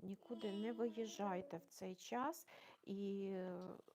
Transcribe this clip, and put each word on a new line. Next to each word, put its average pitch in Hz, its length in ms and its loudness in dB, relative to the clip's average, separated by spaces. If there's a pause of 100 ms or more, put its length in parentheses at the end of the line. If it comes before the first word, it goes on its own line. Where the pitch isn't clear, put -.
нікуди 208 500 -2
не 208 220 2
виїжджайте 214 840 2
в 170 80 -10
цей 185 300 -6
час 262 520 0 (360)
і, 196 500 2
е, 185 340 0 (280)